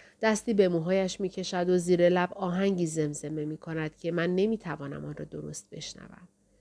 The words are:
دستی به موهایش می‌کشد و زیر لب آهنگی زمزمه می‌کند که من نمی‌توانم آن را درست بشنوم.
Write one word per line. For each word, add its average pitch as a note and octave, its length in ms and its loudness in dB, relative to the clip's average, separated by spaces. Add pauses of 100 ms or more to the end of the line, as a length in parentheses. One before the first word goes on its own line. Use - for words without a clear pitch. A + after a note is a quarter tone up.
(220)
دستی A3 320 0
به G3 160 6
موهایش F3+ 500 0
می‌کشد F3+ 500 -2
و F3+ 80 6
زیر F3 320 6
لب F3+ 240 2
آهنگی F#3 540 0
زمزمه D3+ 580 -4
می‌کند D#3 520 -6
که E3 140 -4
من F3 240 0
نمی‌توانم D3+ 720 -2
آن D3 100 -10
را D3+ 100 -10
درست D3+ 440 -12
بشنوم. - 580 -16 (340)